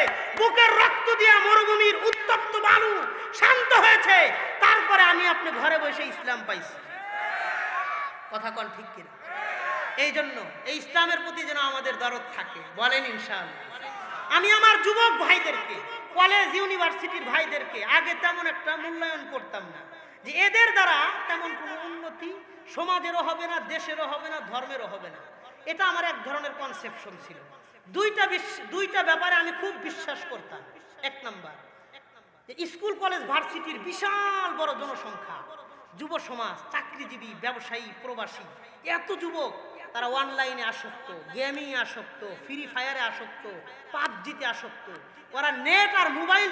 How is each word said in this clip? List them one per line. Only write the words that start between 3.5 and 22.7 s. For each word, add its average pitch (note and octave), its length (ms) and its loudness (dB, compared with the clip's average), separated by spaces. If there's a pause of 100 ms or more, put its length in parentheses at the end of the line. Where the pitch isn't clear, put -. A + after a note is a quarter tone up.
হয়েছে, G#4+ 340 8 (420)
তারপরে G4+ 420 6
আমি F4 260 6
আপনি E4+ 220 0
ঘরে D4 280 2
বসে D4+ 260 -4
ইসলাম A#3+ 420 -6
পাইছি। F3+ 300 -8 (1500)
কথা G#3+ 200 -8
কন A3 160 -8 (100)
ঠিক - 180 -16
কিনা? F3 180 -18 (920)
এই D4 80 0
জন্য C#4+ 240 -4 (280)
এই C#4+ 140 -6
ইসলামের E4+ 460 0
প্রতি E4 180 -8
যেন D4 140 -6
আমাদের C4+ 420 -2
দরদ A#3+ 260 -4 (120)
থাকে, F3 240 -10 (160)
বলেন C4 280 2
ইনশাআল্লাহ। G#3 560 -8 (760)
আমি F#4 160 4
আমার A4 300 8
যুবক A4+ 300 4 (120)
ভাইদেরকে, D4 520 2 (380)
কলেজ G4 400 4
ইউনিভার্সিটির F4+ 800 -2
ভাইদেরকে D4 520 -2
আগে D#4 360 4
তেমন F4 260 0
একটা D#4 300 -2
মূল্যায়ন D#4+ 540 -6
করতাম G#3+ 340 -8 (100)
না, D3 80 -16 (420)
যে A#3+ 60 -10 (160)
এদের A4 260 6
দ্বারা F4 260 6 (300)
তেমন E4+ 220 -4 (100)
কোনো D#4 140 -10 (140)
উন্নতি E4 420 -12 (440)